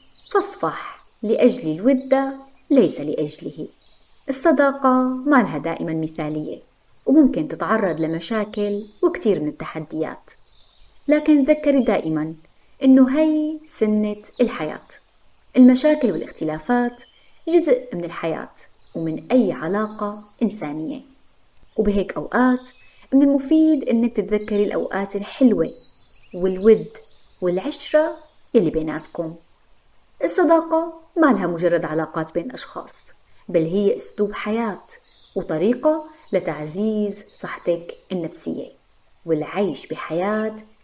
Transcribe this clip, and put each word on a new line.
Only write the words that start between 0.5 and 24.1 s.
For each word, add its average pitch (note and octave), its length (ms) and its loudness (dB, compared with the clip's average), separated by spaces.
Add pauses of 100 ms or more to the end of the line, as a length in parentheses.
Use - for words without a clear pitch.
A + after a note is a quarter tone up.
لأجل G#3 500 2
الود B3+ 420 0 (560)
ليس A3+ 300 4
لأجله. D3 680 -8 (600)
الصداقة C4+ 760 2
ما B3+ 400 2
لها D#3+ 160 -2
دائمًا E3 360 -4
مثالية، D#3 680 -6 (440)
وممكن C4+ 420 4
تتعرض F3 520 -2
لمشاكل G#3 840 -4 (160)
وكتير A#3 380 2
من D3+ 80 -2
التحديات، D#3 840 -8 (800)
لكن D4 360 4
تذكري D4 360 2
دائمًا D#3+ 540 -2 (480)
إنه C4 360 6
هي D#4 460 0
سنة G#3+ 580 -2 (180)
الحياة. - 480 -4 (680)
المشاكل B3+ 560 6
والاختلافات D#3 880 -4 (460)
جزء D#4+ 440 2
من F3 120 -6
الحياة D#3+ 460 -6 (440)
ومن E3 380 -6
أي A3+ 200 4
علاقة G#3 720 -6 (180)
إنسانية، D#3 580 -6 (760)
وبهيك G3 400 0
أوقات B3+ 540 0 (420)
من C#4 100 6
المفيد C#4+ 680 4
إنك A#3 280 2